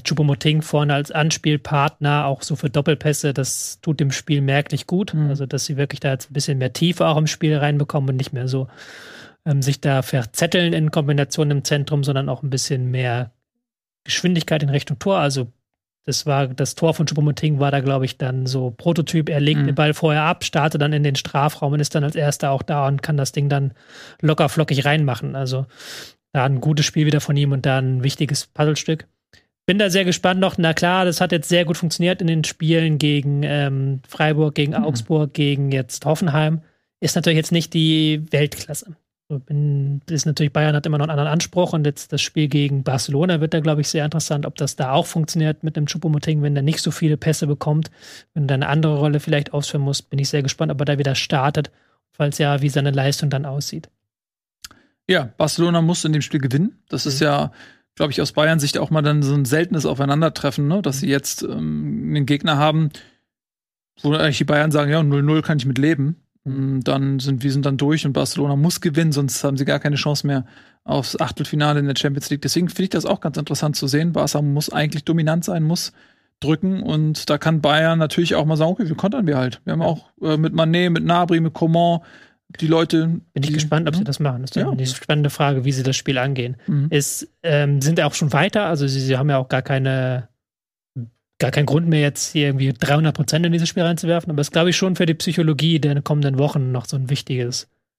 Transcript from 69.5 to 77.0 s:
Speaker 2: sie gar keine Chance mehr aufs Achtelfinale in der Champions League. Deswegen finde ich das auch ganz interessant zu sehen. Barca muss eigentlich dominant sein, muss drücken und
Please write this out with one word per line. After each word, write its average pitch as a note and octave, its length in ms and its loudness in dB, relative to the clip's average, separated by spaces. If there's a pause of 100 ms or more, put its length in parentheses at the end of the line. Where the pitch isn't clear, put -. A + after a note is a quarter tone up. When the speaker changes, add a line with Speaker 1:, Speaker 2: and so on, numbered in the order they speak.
Speaker 2:
sie C3+ 80 0
gar C#3+ 120 2
keine D3 180 0
Chance D3 300 -2
mehr C#3 200 -2 (380)
aufs C#3 360 -4
Achtelfinale D3 600 0
in C#3+ 60 0
der C#3 100 0
Champions C#3+ 340 -2
League. C#3+ 100 -2
Deswegen E3+ 300 0
finde - 140 -2
ich F#3+ 40 -2
das D#3+ 160 -2
auch - 160 -2
ganz D#3 160 -4
interessant D3+ 400 -2
zu D3 100 -4
sehen. D3+ 280 2
Barca D3 260 0
muss D3 300 0
eigentlich D3+ 340 -2
dominant E3 400 0
sein, E3+ 200 -2
muss E3 280 -2 (480)
drücken F3+ 420 0
und D#3 460 -2